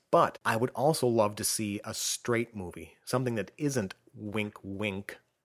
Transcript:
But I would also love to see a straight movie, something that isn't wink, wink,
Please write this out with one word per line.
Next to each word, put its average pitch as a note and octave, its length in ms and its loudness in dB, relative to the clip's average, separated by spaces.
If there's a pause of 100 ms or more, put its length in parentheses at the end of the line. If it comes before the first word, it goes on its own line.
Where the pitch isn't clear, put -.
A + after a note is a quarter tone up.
But D#3+ 340 4
I - 120 0
would A#2 160 2
also C#3+ 340 2
love A2 300 4
to G2+ 80 -6
see G#2 400 -2
a G#2+ 100 -8
straight - 640 -2
movie, F2 400 -10 (100)
something B2+ 300 0
that G2 240 -4
isn't C3 340 0 (220)
wink, G#2 480 -4
wink, G2 560 -6 (260)